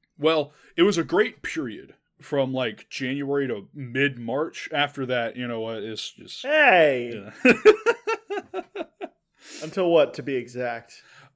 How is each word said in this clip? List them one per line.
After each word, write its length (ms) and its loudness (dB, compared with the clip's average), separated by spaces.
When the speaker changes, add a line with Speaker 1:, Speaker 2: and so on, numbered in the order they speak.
Speaker 1:
Well, 340 0
it 80 4
was 140 6
a 80 0
great 360 0
period 520 -8
from, 320 -2
like, 360 -6
January 580 -4
to 260 -8
mid-March. 1000 -4
After 320 -2
that, 320 -4
you 100 -6
know 140 -6
what, 160 -8
it's 340 -10
just 300 -18
Speaker 2:
Hey! 920 2
Speaker 1:
Yeah. 80 8
<laughs> 1080 2
Speaker 2:
Until 260 -2
what, 260 4
to 80 -10
be 120 -4
exact? 680 -8